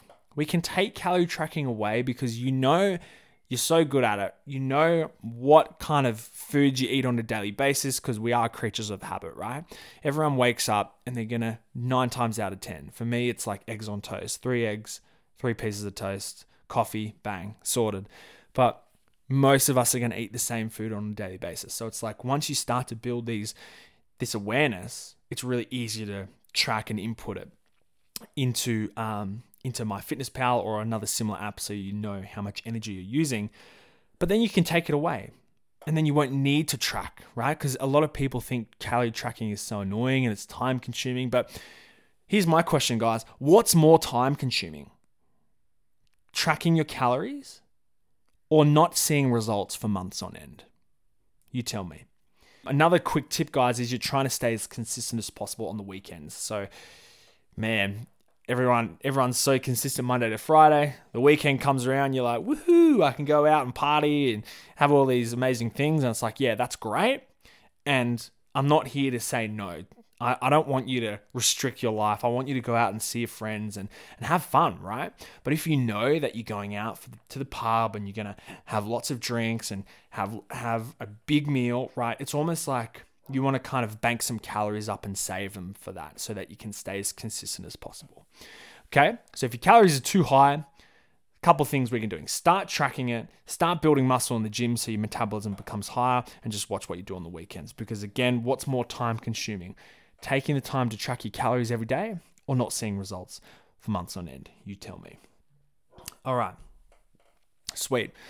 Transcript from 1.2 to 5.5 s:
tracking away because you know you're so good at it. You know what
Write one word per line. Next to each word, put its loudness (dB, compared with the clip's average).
tracking -4
away 0
because -4
you 0
know 4
you're -4
so 4
good 2
at 2
it. -4
You -6
know 2
what 6